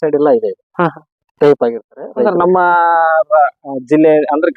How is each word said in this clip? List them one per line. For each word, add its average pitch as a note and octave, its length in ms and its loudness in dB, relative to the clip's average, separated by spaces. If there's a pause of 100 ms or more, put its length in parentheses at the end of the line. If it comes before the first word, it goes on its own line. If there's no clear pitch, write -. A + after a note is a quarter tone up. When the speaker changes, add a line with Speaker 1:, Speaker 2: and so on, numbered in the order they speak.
Speaker 1:
ಸೈಡ್ D3+ 140 -2
ಎಲ್ಲ D3 140 0
ಇದೆ A2+ 180 0
ಇದು. - 360 -8
Speaker 2:
ಹಾ, E3+ 60 0
ಹಾ. D#3 120 -12 (400)
Speaker 1:
ಟೈಪ್ D3 240 2
ಆಗಿರ್ತಾರೆ A#2 420 -8
Speaker 2:
ಅಂದ್ರೆ - 180 -6
Speaker 1:
ರೈತರು. F#3 140 0
Speaker 2:
ನಮ್ಮ F3+ 200 2 (640)
ರ-, D3+ 480 -2
ಆ, C#3 120 -10
ಜಿಲ್ಲೆ D3+ 360 2
ಅಂದ್ರೆ D3+ 380 -2